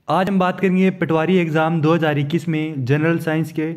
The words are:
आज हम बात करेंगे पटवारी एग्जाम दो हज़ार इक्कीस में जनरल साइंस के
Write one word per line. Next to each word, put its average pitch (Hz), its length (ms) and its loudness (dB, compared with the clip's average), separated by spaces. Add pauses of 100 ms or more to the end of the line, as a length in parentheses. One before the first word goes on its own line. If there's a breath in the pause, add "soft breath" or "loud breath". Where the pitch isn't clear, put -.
आज 180 200 0
हम 196 100 0
बात 185 220 0
करेंगे 185 300 2
पटवारी 170 460 0
एग्जाम 160 440 2
दो 151 140 4
हज़ार 156 240 0
इक्कीस 147 300 -2
में 156 360 -4
जनरल 156 340 0
साइंस 160 340 -2
के 156 240 -4